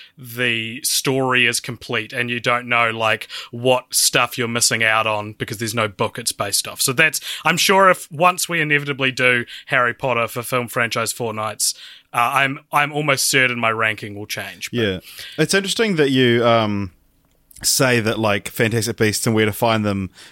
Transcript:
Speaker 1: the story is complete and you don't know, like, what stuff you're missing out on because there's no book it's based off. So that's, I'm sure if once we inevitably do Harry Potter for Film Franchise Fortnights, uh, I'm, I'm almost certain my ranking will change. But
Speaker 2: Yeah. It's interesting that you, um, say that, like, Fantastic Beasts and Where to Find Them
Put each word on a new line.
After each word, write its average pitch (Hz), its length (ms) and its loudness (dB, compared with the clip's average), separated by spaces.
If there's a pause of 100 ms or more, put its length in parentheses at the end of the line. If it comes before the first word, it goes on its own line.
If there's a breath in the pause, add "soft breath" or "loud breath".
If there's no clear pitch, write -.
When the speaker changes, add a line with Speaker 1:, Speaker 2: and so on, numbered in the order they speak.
(180 loud breath)
Speaker 1:
the 120 640 -4
story 131 600 2
is 117 140 0
complete 113 540 -8
and 120 160 -4
you 120 100 -4
don't 123 280 0
know, 117 240 2
like, 110 360 0 (240 loud breath)
what 123 420 0
stuff - 440 2
you're 120 100 -2
missing 117 360 0
out 110 220 2
on 107 280 -4
because 107 240 -8
there's 113 180 -6
no 107 140 0
book 104 280 -4
it's 117 140 -8
based - 360 -4
off. - 140 -8
So 135 120 0
that's, 151 260 0 (240 loud breath)
I'm 160 140 2
sure 190 320 4
if - 220 0
once 180 360 0
we 170 140 -2
inevitably 143 500 0
do 123 340 2 (200 loud breath)
Harry 123 280 2
Potter 117 360 -2
for 123 120 -8
Film 123 280 -2
Franchise 117 440 -2
Fortnights, 110 640 -4 (380 loud breath)
uh, 123 220 2
I'm, 139 240 0 (120)
I'm 147 220 2
almost 147 360 0
certain 127 300 2
my 113 120 2
ranking 110 440 -2
will 104 120 -12
change. 95 440 -10
But 117 80 -4
Speaker 2:
Yeah. 98 200 0 (380 loud breath)
It's 156 160 0
interesting 202 440 0
that 143 140 4
you, 120 360 4
um, 104 460 2 (680)
say 123 380 2
that, 107 200 0
like, 104 300 0
Fantastic 113 480 0
Beasts 107 300 0
and 110 80 2
Where 110 100 4
to 104 80 0
Find 113 320 2
Them 98 240 -2 (220 loud breath)